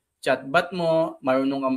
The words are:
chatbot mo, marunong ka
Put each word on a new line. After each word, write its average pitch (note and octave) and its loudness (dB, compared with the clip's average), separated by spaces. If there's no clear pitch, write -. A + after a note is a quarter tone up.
chatbot - -2
mo, E3 0
marunong C3+ 0
ka C3 0